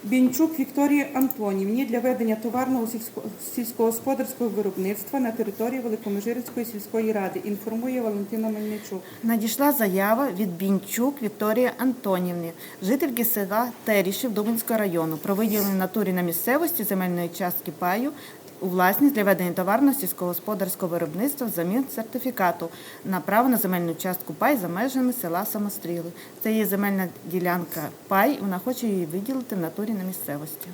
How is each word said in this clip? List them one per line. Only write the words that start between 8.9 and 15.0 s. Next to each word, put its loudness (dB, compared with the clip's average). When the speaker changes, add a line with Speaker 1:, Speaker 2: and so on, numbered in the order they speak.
Speaker 2:
Надійшла 2
заява 4
від 0
Бінчук 0
Вікторії 2
Антонівни, 0
жительки 2
села 0
Терішів 2
Дубинського 0
району, 0